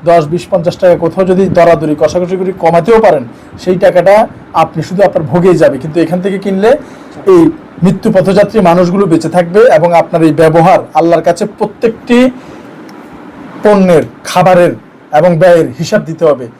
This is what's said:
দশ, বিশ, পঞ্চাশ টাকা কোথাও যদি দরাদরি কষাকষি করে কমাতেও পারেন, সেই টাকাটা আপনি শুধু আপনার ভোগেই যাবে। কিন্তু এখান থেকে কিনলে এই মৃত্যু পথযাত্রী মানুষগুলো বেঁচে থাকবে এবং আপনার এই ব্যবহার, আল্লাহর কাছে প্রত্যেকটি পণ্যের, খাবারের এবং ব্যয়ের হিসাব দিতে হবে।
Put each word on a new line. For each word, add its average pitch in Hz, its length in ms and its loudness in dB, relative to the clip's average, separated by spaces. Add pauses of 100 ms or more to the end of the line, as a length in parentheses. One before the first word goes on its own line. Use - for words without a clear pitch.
দশ, 165 220 2
বিশ, 175 240 -6
পঞ্চাশ 175 260 -2
টাকা 175 200 2
কোথাও 185 280 -2
যদি 185 240 0
দরাদরি 160 500 2
কষাকষি 175 380 -2
করে 185 220 -6
কমাতেও 170 420 2
পারেন, 156 240 2 (340)
সেই 185 180 -4
টাকাটা 185 500 2 (280)
আপনি 160 280 -2
শুধু 190 200 -4
আপনার 190 200 0
ভোগেই 175 340 0
যাবে। 139 220 0
কিন্তু 156 220 -6
এখান 170 200 -2
থেকে 190 180 -6
কিনলে 202 380 -2 (500)
এই - 240 4 (320)
মৃত্যু 190 300 -2
পথযাত্রী 196 480 0
মানুষগুলো 180 460 0
বেঁচে 160 220 -2
থাকবে 175 320 0
এবং 175 320 4
আপনার 165 300 0
এই 156 100 2
ব্যবহার, 160 460 2 (160)
আল্লাহর 165 280 0
কাছে 202 240 -2
প্রত্যেকটি 240 840 -2 (1300)
পণ্যের, 190 400 2 (220)
খাবারের 180 500 2 (380)
এবং 165 260 2
ব্যয়ের 170 280 4 (120)
হিসাব 170 260 -4
দিতে 160 200 -6
হবে। 131 240 -2 (120)